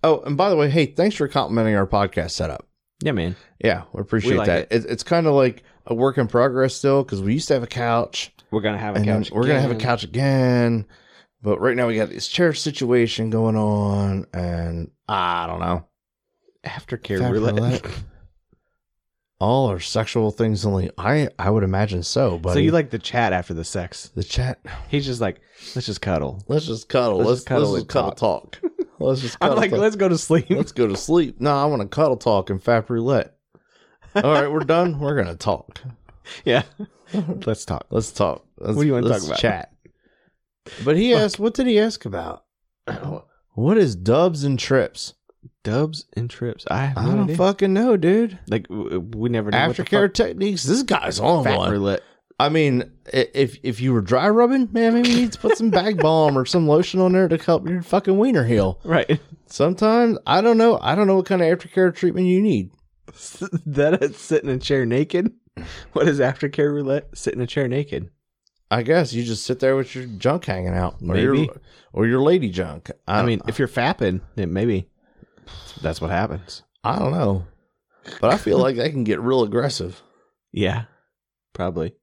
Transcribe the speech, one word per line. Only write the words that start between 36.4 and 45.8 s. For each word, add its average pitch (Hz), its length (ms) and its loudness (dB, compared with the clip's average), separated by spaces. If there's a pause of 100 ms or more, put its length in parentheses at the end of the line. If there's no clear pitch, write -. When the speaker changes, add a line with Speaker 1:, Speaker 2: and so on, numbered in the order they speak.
Speaker 2:
Yeah. - 160 2 (840)
Let's 110 180 -4
talk. - 240 -8
Speaker 1:
Let's - 220 -2
talk. - 340 -2 (140)
Let's, 110 160 -4
Speaker 2:
What 143 80 0
do 151 40 2
you 139 60 2
wanna 120 140 0
Speaker 1:
let's 110 160 0
Speaker 2:
talk 76 80 -8
about? - 80 -2
Speaker 1:
chat. 98 340 -2 (1120)
But 151 100 4
he 226 160 4
Speaker 2:
Fuck. 226 100 4
Speaker 1:
asked, 208 180 -2
what 220 160 0
did 262 100 0
he 220 140 4
ask 220 260 -2
about? 90 380 -8 (420)
<clears throat> - 380 -10 (320)
What 151 240 2
is 131 160 4
dubs 143 480 2
and 139 160 0
trips? - 560 -2 (480)
Speaker 2:
Dubs 147 420 -2 (100)